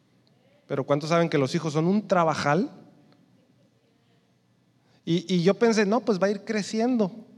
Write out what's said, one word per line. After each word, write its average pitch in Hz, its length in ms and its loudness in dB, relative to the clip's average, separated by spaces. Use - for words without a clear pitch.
Pero 139 180 -4
¿cuántos 143 240 -2
saben 170 220 2
que 156 80 0
los 131 160 0
hijos 156 180 -4
son 156 140 0
un 208 200 0
trabajal? 165 640 0
Y, 165 180 -2
y 175 80 2
yo 196 120 4
pensé: 220 320 2
"No, 220 140 0
pues 208 220 -2
va 196 40 2
a 202 40 2
ir 208 140 -8
creciendo 220 680 -2